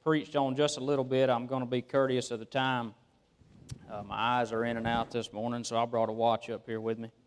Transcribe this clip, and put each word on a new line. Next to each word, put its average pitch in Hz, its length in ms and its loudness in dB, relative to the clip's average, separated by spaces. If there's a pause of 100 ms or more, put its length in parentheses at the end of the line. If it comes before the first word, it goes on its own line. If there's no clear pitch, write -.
preached 156 320 2
on 135 180 2
just 147 220 2
a 131 80 -6
little 139 180 2
bit. 131 280 4
I'm 120 160 2
gonna 127 180 -2
be 123 160 0
courteous 131 500 0
of 117 100 -4
the 113 40 -10
time. 127 480 -2 (960)
Uh, 104 120 -8
my 101 160 -8
eyes 117 340 2
are 113 140 0
in 117 100 -2
and 113 100 -4
out 117 240 0
this 113 220 -4
morning, 117 320 -4
so 113 140 0
I 117 80 2
brought 113 240 0
a - 20 -4
watch 113 380 0
up 110 160 -8
here 113 160 -6
with 113 160 -2
me. 113 120 -10 (160)